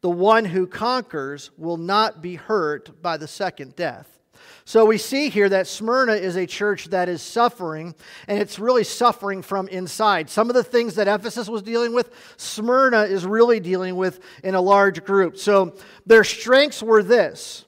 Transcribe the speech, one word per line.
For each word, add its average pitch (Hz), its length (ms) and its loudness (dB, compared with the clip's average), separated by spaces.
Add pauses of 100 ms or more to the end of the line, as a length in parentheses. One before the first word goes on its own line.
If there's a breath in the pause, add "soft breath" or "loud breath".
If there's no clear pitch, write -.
The 180 80 -2
one 202 360 2
who 185 240 -2
conquers 170 880 -6
will 165 200 -8
not 190 460 -2
be 180 140 -12
hurt 156 680 -4
by 170 140 -4
the 151 100 -12
second 147 480 -10
death." - 460 -10 (440 loud breath)
So 220 200 4
we 220 120 4
see 269 320 -4
here 202 200 2
that 190 180 0
Smyrna 233 460 -2
is 185 240 -4
a 185 100 -2
church 202 440 -4
that 180 180 -2
is 175 120 -6
suffering, 175 760 -4 (320 loud breath)
and 202 100 -2
it's 202 220 -6
really 233 240 2
suffering 202 580 -2
from 190 240 -6
inside. 185 640 -2
Some 226 200 0
of 247 40 -2
the 247 80 4
things 233 320 -2
that 196 140 0
Ephesus 208 400 -4
was 220 140 -8
dealing 233 320 -4
with, 233 160 -2 (260 loud breath)
Smyrna 240 680 2
is 190 240 -2
really 226 320 4
dealing 185 380 -4
with 185 240 -4 (240 loud breath)
in 190 100 -4
a 185 60 2
large 196 440 4
group. 190 320 0
So 196 380 2 (320 loud breath)
their 226 160 8
strengths 262 580 0
were 220 220 4
this. 185 640 0